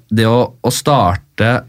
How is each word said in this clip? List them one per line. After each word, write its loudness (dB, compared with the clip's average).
det 2
å, 0
å -4
starte -2